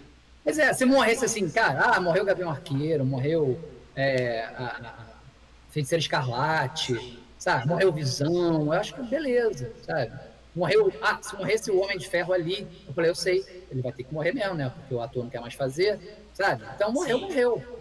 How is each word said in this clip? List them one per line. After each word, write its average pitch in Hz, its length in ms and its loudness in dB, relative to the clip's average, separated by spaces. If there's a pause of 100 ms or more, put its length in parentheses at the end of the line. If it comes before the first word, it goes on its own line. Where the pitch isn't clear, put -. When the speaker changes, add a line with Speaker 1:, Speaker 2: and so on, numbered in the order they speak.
(420)
Speaker 1:
Pois 302 160 0
é, 262 140 4
se 254 120 0
morresse 247 400 4
assim, 202 260 0
cara, 170 300 2 (160)
ah, 185 40 2
morreu 180 220 2
o 202 40 0
Gavião 175 220 0
Arqueiro, 147 560 0
morreu, 135 540 2 (380)
é, 123 600 0
a, 127 80 -8
a, 117 240 -8
a 110 180 -16 (640)
Feiticeira 156 300 -2
Escarlate, 139 1000 0
Speaker 2:
Sim. - 200 -12 (200)
Speaker 1:
sabe? - 300 0
Morreu 175 200 4
o 175 40 4
Visão, 156 720 2
eu 147 80 2
acho 202 220 0
que 277 80 -10
beleza, 240 640 0 (160)
sabe? 147 280 -2 (420)
Morreu, 190 360 4 (120)
ah, 427 180 0
se - 160 -10
morresse 220 340 -2
o 190 100 4
Homem 196 180 0
de 147 100 -8
Ferro 175 240 0
ali, 185 340 0 (200)
eu 143 80 -12
falei, 165 160 4
"Eu 180 40 -2
sei, 185 300 2 (260)
ele 131 120 -4
vai 123 100 -4
ter 127 120 -12
que 151 100 -10
morrer 156 180 0
mesmo, 202 220 -2
né? 135 200 -2
Porque - 200 -8
o 120 80 -2
ator 120 220 -6
não 120 60 -10
quer 120 100 -8
mais 117 140 -12
fazer", 165 440 0 (340)
sabe? 175 300 0 (120)
Então 208 180 0
morreu, 262 260 0
Speaker 2:
Sim. - 80 -4
Speaker 1:
morreu. 247 360 2 (180)